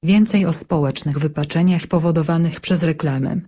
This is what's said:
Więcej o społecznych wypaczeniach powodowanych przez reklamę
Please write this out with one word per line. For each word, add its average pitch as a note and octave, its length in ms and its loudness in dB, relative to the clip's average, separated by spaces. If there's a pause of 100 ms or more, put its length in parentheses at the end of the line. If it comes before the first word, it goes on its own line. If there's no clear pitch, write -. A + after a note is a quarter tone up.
Więcej G3+ 420 4
o E3 80 0
społecznych C#3+ 640 -2
wypaczeniach D#3 680 0
powodowanych E3 720 0
przez F3 240 0
reklamę D3+ 640 -2